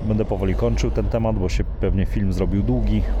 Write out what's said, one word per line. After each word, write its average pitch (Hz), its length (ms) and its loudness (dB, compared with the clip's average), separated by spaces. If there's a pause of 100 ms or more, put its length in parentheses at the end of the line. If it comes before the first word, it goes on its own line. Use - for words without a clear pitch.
będę 107 200 0
powoli 95 300 -2
kończył 117 360 0
ten 107 180 -2
temat, 113 260 0
bo 90 140 0
się - 140 0
pewnie 92 420 0
film 101 280 0
zrobił 92 300 0
długi. 107 400 2 (160)